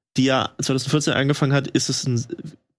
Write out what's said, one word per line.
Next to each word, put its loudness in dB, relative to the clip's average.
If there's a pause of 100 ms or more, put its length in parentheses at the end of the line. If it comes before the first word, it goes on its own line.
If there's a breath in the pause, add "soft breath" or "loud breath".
(160)
die 2
ja 2 (120)
zweitausendvierzehn 0
angefangen 0
hat, 2
ist 0
es -4
ein 0 (540)